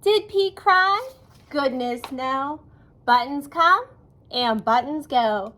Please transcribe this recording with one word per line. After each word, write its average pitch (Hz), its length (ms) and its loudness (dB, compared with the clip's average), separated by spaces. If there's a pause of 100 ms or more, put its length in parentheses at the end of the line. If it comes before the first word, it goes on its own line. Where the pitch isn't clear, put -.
Did 427 280 0
Pete 392 260 -2
cry? 392 560 2 (400)
Goodness, 247 500 -4 (120)
no. 269 480 -6 (440)
Buttons 254 440 0
come 349 360 4 (460)
and 233 340 -2
buttons 254 440 0
go. 220 500 0